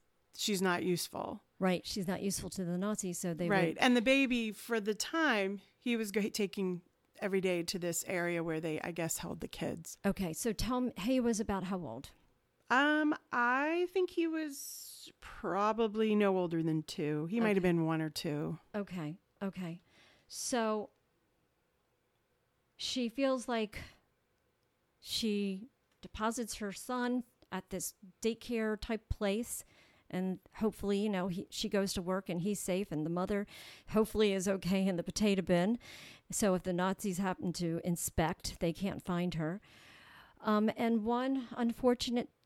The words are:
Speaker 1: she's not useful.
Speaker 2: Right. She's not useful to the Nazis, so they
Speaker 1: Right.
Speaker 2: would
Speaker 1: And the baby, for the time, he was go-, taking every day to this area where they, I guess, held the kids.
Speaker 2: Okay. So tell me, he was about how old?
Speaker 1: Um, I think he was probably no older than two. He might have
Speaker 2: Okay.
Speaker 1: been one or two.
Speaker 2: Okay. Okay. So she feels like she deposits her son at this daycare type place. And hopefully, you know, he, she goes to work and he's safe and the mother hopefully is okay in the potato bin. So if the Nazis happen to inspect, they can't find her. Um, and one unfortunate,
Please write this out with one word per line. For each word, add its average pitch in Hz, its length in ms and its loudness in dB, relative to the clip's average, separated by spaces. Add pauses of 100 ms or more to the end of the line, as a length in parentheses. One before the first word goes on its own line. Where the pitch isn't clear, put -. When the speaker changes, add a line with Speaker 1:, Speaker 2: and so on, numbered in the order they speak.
(360)
Speaker 1:
she's 196 240 0
not 185 220 2
useful. - 600 -2 (160)
Speaker 2:
Right. 185 280 0
She's 190 220 -4
not 185 140 -2
useful 196 280 -2
to 190 140 -6
the 175 120 -2
Nazis, 190 420 -2
so 175 140 -2
they 170 160 -2
Speaker 1:
Right. 190 200 4
Speaker 2:
would - 100 -2
Speaker 1:
And 247 180 6
the 240 60 4
baby, 247 500 4
for 233 280 -2
the 208 140 0
time, 208 640 0 (180)
he 240 180 0
was 220 140 -2
go-, 208 180 2
taking 190 540 -2 (380)
every 196 200 2
day 180 220 2
to 170 160 -4
this 170 300 -2
area 175 340 0
where 165 180 -2
they, 160 220 -2
I - 80 -4
guess, 165 280 -2
held 170 220 -6
the 156 80 -6
kids. - 560 -6
Speaker 2:
Okay. 190 280 0
So 220 200 -2
tell 247 280 0
me, 254 180 0
he 254 220 2
was 233 180 2
about 196 260 -2
how 185 140 -2
old? 131 320 -8 (600)
Speaker 1:
Um, 302 440 4 (180)
I 277 600 2
think 370 180 2
he 330 160 2
was - 840 -6 (100)
probably 214 960 2
no 202 220 6
older 170 240 2
than 160 220 2
two. 151 420 -2
He 202 120 -2
might 220 180 4
have - 20 4
Speaker 2:
Okay. 185 100 4
Speaker 1:
been 170 160 4
one 160 160 2
or 156 100 -2
two. 156 480 -4 (160)
Speaker 2:
Okay. 180 440 -6 (240)
Okay. 180 400 -6 (440)
So 220 640 -2 (1900)
she - 320 -2
feels 262 400 0
like 226 300 -2 (1200)
she 202 680 -2 (320)
deposits 220 560 -4
her 202 160 -6
son 247 520 -2 (260)
at 190 200 -8
this 180 240 -6 (280)
daycare 220 580 -2
type - 280 -4
place. 214 560 -2 (460)
And 185 300 -2 (160)
hopefully, 202 420 0
you 208 100 2
know, 190 200 0
he, 180 220 -4
she - 180 -4
goes 196 260 2
to 196 80 -2
work 185 260 -2
and 170 140 -2
he's 202 180 0
safe 190 320 -2
and 156 140 0
the 165 40 -2
mother 196 360 0 (440)
hopefully 214 420 4
is 190 140 0
okay 190 400 2
in 190 100 2
the 185 60 -2
potato 196 400 2
bin. 180 360 4 (520)
So 196 240 2
if 175 100 0
the 185 80 -2
Nazis 185 460 0
happen 185 360 -2
to 165 300 -2
inspect, - 760 -2
they 170 120 2
can't 185 320 -4
find 175 300 0
her. 165 260 -2 (840)
Um, 214 320 4
and 226 280 2
one 247 520 -2
unfortunate, 240 720 0 (180)